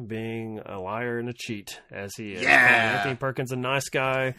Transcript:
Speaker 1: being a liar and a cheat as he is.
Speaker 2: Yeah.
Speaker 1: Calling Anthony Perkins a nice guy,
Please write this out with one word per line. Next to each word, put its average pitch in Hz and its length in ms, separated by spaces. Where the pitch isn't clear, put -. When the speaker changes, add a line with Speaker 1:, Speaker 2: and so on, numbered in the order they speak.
Speaker 1:
being 113 560
a 98 160
liar 117 380
and 117 100
a 123 60
cheat - 480
as 98 240
he 107 180
is. 90 100
Speaker 2:
Yeah. 131 240
Speaker 1:
Calling 113 300
Anthony 101 180
Perkins 131 360
a 131 40
nice 127 340
guy, 131 500